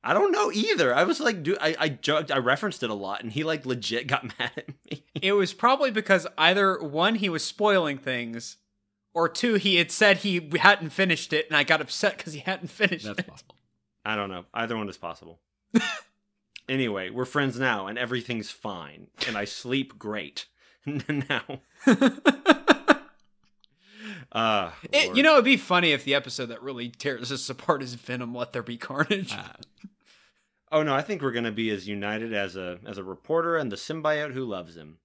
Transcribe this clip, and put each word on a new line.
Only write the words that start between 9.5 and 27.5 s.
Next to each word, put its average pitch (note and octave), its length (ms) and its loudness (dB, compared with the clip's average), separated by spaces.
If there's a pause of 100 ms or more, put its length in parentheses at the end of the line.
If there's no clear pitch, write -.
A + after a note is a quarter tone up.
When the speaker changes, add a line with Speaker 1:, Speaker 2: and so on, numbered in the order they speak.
Speaker 2:
he F#3+ 220 4
had E3+ 140 4
said G3+ 280 6
he F3 320 -2 (100)
hadn't F#3 300 6
finished F3+ 420 0
it, D#3 160 0
and D#3 80 0
I C#3+ 80 4
got D#3 160 2
upset - 360 -2
'cause - 160 -12
he D3 80 -12
hadn't F#3 280 -6
finished F3+ 380 -2
Speaker 3:
That's G#2 120 -6
Speaker 2:
it. F3+ 80 -6
Speaker 3:
possible. - 300 -20 (480)
Speaker 1:
I G#2+ 100 -4
don't G2+ 160 -4
know. F#2 140 -12 (100)
Either A2+ 220 -4
one G#2 120 -4
is F2+ 100 -12
possible. E2 420 -14 (340)
Speaker 2:
<laughs> A3 60 6 (920)
Speaker 1:
Anyway, A2 380 -2
we're A#2+ 160 -4
friends C3+ 340 -2
now, A2+ 280 0
and G#2+ 100 -8
everything's A#2+ 540 -4
fine, D#2+ 560 -12 (200)
and A2 120 -4
I G#2 80 -4
sleep C3 520 -6
great G#2 460 -8 (220)
<laughs> - 200 -20
now. C#3 760 -4 (240)
Speaker 2:
<laughs> - 1120 4 (1300)
Speaker 1:
Uh, G#2+ 420 0 (200)
Speaker 2:
It, C#4+ 140 4
Speaker 1:
Lord. F#3 100 0
Speaker 2:
you C4+ 60 6
know, D#4 100 8
it'd C4+ 140 8
be C4+ 100 8
funny F3 360 2
if C3+ 120 0
the C#3 100 2
episode C3 320 -2
that A#2 160 -12
really B2 280 -8
tears B2 420 -6
us C3 160 -4
apart C#3 340 -2